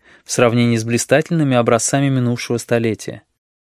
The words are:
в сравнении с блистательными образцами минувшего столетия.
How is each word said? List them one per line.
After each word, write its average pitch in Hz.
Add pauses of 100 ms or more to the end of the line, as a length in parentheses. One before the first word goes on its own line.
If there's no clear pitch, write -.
(240)
в -
сравнении 120
с 110
блистательными 135
образцами 120
минувшего 123
столетия. 113 (460)